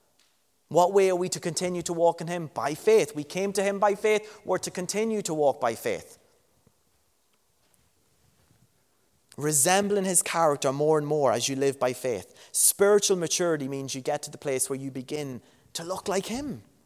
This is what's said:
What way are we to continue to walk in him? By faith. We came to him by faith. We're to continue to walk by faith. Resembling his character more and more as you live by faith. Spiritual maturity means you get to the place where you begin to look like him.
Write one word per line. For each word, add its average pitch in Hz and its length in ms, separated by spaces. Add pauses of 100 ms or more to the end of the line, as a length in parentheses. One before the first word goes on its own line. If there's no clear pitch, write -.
(680)
What 175 240
way 196 180
are 185 60
we 180 140
to - 100
continue 180 440
to 175 100
walk 170 260
in 165 80
him? 170 260
By 131 200
faith. 190 420
We 147 80
came 196 300
to 196 100
him 202 160
by 202 160
faith. 214 480
We're 180 140
to - 140
continue 208 500
to 170 120
walk 147 280
by 117 120
faith. 95 440 (3250)
Resembling 185 640
his 185 180
character 147 520
more 151 240
and 147 100
more 147 240
as 120 160
you 139 80
live 135 240
by 127 140
faith. 117 400 (180)
Spiritual 202 640
maturity 160 540
means 135 260
you 131 60
get 147 220
to 147 80
the 147 60
place 131 320
where 135 100
you 135 120
begin 135 500 (300)
to 165 140
look 190 240
like 190 160
him. 226 380 (220)